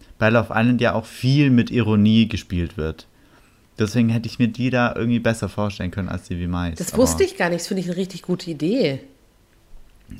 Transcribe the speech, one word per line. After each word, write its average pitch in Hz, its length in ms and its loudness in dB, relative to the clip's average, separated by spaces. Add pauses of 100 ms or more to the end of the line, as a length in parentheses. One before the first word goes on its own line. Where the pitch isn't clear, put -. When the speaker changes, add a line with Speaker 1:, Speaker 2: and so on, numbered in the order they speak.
(180)
Speaker 1:
bei 110 100 2
Love 117 260 2
Island 117 280 2
ja 110 100 4
auch 110 140 -2
viel 139 420 2
mit 120 220 4
Ironie 107 580 4
gespielt 87 480 -4
wird. 78 300 -6 (720)
Deswegen 113 320 2
hätte 113 180 -2
ich - 100 -10
mir 120 100 2
die 120 200 -4
da 120 260 0
irgendwie 117 260 -2
besser 113 280 -2
vorstellen 101 440 -4
können 95 180 -4
als - 160 -8
Sylvie 87 220 -6
Mais, 87 280 -4
Speaker 2:
Das - 160 -8
Speaker 1:
aber 233 120 2
Speaker 2:
wusste 254 200 2
ich - 140 -4
gar 180 100 0
nicht. 170 120 -2
Das - 80 -10
finde 190 120 -4
ich 175 80 -6
eine 175 80 -6
richtig 185 260 -6
gute 175 280 -6
Idee. 156 500 -2 (1200)